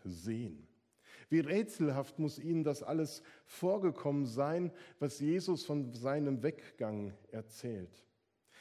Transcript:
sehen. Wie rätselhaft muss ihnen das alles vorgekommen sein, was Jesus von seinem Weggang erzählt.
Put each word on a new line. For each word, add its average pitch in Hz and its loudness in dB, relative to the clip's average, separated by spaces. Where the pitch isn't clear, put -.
sehen. 92 -6
Wie 160 6
rätselhaft 156 0
muss 151 0
ihnen 160 2
das 147 2
alles 156 -2
vorgekommen 165 2
sein, 151 2
was 147 -2
Jesus 170 2
von 139 -2
seinem 135 0
Weggang 107 -2
erzählt. 110 -8